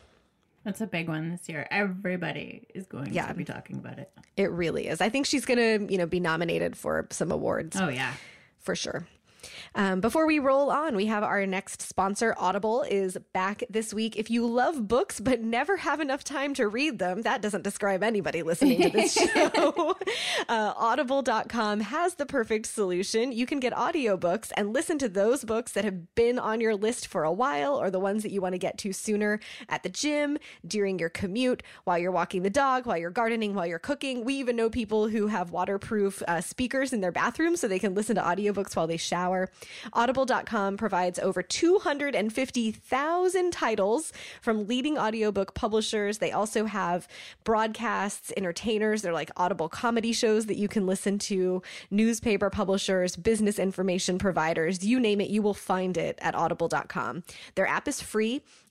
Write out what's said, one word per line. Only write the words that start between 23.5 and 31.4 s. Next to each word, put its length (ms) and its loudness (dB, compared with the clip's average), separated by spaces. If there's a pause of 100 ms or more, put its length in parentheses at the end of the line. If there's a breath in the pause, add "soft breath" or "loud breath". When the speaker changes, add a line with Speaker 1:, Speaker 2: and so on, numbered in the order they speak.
Speaker 2:
get 120 0
audiobooks 840 0
and 160 0
listen 260 0
to 100 0
those 360 2
books 280 -4
that 120 -2
have 300 -6
been 240 4
on 220 -2
your 160 2
list 300 -2
for 180 0
a 80 2
while 440 0
or 140 0
the 100 0
ones 220 0
that 100 -4
you 80 0
want 140 0
to 40 -4
get 200 -2
to 140 -4
sooner 480 0 (280 loud breath)
at 140 -4
the 60 -4
gym, 500 0 (280 loud breath)
during 320 0
your 100 -2
commute, 540 -2 (220 loud breath)